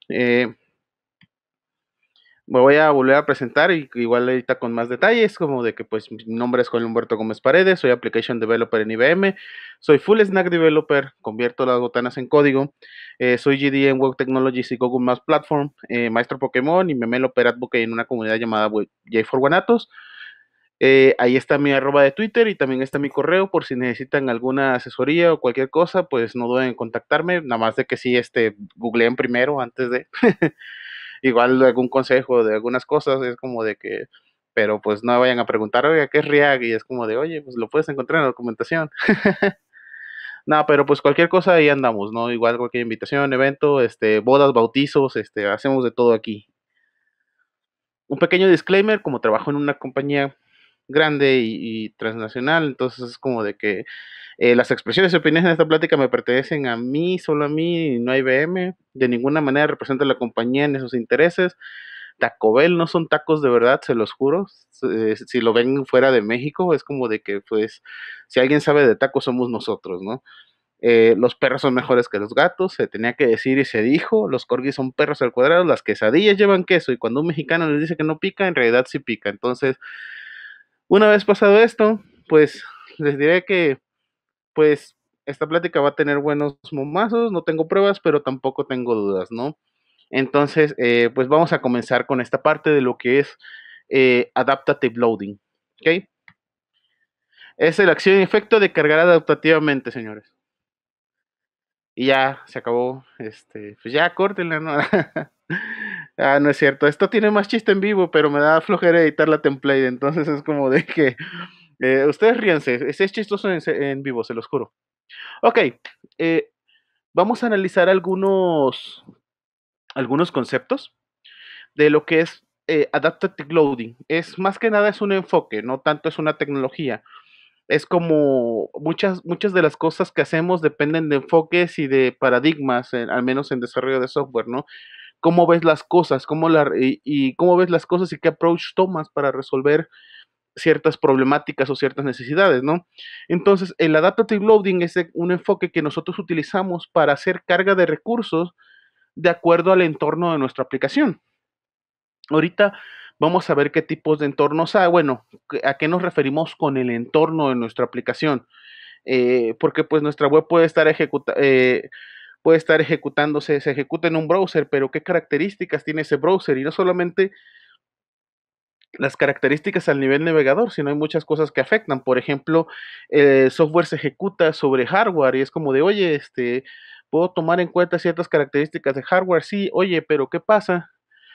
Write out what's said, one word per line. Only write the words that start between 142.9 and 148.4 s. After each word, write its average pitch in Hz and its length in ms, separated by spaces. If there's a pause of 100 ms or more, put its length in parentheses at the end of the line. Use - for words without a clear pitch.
Entonces, 180 500
el 156 180
adaptative 202 480
loading 196 380
es 170 140 (180)
un 175 180
enfoque 180 400
que 160 120
nosotros 156 340
utilizamos 175 720
para 147 220
hacer 180 320
carga 185 300
de 180 100
recursos 175 720 (580)